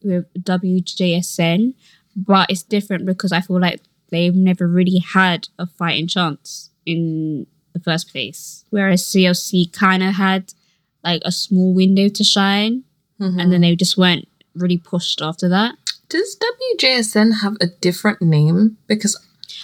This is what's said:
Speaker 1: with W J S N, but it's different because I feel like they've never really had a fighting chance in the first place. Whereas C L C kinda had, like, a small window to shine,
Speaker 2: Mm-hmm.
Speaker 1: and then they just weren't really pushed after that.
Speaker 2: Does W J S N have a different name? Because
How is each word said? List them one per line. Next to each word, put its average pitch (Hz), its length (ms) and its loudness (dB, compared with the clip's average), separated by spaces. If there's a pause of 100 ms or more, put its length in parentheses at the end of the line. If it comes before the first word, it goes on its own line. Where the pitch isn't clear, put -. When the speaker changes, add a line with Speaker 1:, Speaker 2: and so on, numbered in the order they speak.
Speaker 1:
with 180 240 -2 (160)
W 185 380 0
J 180 340 -2
S - 240 -4
N, 185 360 2 (420)
but 190 340 2
it's 190 120 -4
different 202 440 -4
because 185 260 -2
I 170 80 2
feel 180 200 -2
like 180 200 -2 (300)
they've 175 240 0
never 185 340 2
really 180 300 2
had 180 500 0 (100)
a 175 80 -8
fighting 165 400 -4
chance - 640 -6 (160)
in 160 600 -4 (260)
the 175 80 -8
first 165 320 -4
place. - 580 -12
Whereas 190 360 0
C 190 200 2
L 180 80 2
C 180 320 0
kinda 185 460 0
had, 190 400 -2 (500)
like, 170 220 -2
a 180 80 -4
small 185 400 0
window 190 360 4
to 208 160 -2
shine, 208 580 0 (380)
Speaker 2:
Mm-hmm. 180 180 -2
Speaker 1:
and 180 140 4
then 175 80 4
they 170 160 4
just 180 200 0
weren't 180 300 2 (300)
really 180 200 0
pushed - 460 -6
after 160 260 -2
that. 208 280 0 (320)
Speaker 2:
Does 392 260 -4
W 480 440 -4
J 262 160 2
S 226 220 -2
N 220 140 6
have 214 300 -2
a 175 80 0
different 180 520 -2
name? 165 560 4 (120)
Because 208 280 -2 (480)